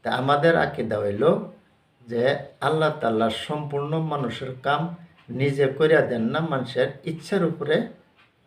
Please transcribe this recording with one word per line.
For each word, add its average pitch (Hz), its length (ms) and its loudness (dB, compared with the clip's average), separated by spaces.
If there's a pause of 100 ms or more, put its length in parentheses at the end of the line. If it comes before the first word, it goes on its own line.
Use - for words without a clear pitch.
তা 117 80 -4
আমাদের 143 460 2
আকীদা 113 420 -2
হইল 104 260 0 (840)
যে 123 280 2 (240)
আল্লাহ 156 300 2 (100)
তাআলা 113 300 2
সম্পূর্ণ 147 680 -4
মানুষের 139 500 -4 (140)
কাম 147 340 0 (320)
নিজে 139 380 2 (120)
কইরা 156 220 6
দেন 117 220 0
না, 139 180 0
মানুষের 135 480 -2 (160)
ইচ্ছার 175 400 -2
উপরে 156 420 0 (600)